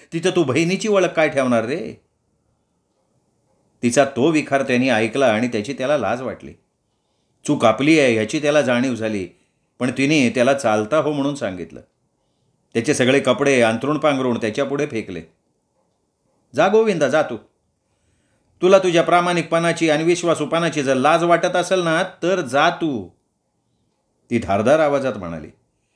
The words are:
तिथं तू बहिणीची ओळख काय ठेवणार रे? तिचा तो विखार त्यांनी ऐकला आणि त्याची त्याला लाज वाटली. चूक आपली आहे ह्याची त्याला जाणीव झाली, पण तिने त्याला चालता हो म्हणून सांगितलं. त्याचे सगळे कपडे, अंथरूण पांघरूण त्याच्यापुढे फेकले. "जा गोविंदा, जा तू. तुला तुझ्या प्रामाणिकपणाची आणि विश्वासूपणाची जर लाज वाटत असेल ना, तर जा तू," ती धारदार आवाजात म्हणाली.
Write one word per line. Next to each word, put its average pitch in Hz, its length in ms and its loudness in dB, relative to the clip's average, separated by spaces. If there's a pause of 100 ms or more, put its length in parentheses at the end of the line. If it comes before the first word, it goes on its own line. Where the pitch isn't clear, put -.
(120)
तिथं 170 180 -2
तू 180 140 2
बहिणीची 170 440 0
ओळख 196 180 2
काय 165 220 0
ठेवणार 127 360 0
रे? 143 300 -8 (1900)
तिचा 123 220 2
तो 139 260 0
विखार 143 320 0
त्यांनी 123 260 0
ऐकला 117 380 0
आणि 113 220 0
त्याची 113 240 -6
त्याला 131 260 -2
लाज 120 240 -4
वाटली. 90 300 -12 (920)
चूक 127 180 0
आपली 135 340 4
आहे 127 160 4
ह्याची 110 240 -2
त्याला 147 240 2
जाणीव 127 320 -2
झाली, 107 340 -6 (500)
पण 123 200 -2
तिने 139 320 2
त्याला 123 240 2
चालता 107 420 0
हो 151 160 0
म्हणून 143 220 -4
सांगितलं. 107 460 -10 (920)
त्याचे 120 200 0
सगळे 135 260 2
कपडे, 135 400 2
अंथरूण 120 380 0
पांघरूण 131 380 0
त्याच्यापुढे 135 500 -4
फेकले. 95 360 -8 (1300)
"जा 160 140 2
गोविंदा, 202 400 2
जा 151 140 2
तू. 123 140 -6 (1300)
तुला 190 160 6
तुझ्या 175 240 2
प्रामाणिकपणाची 165 880 0
आणि 151 140 0
विश्वासूपणाची 165 800 0
जर 131 120 0
लाज 151 300 2
वाटत 170 320 2
असेल 180 240 0
ना, 165 220 0 (200)
तर 180 180 0
जा 143 300 0
तू," 143 380 -6 (1200)
ती 120 80 0
धारदार 110 400 2
आवाजात 139 360 0
म्हणाली. 82 340 -12 (480)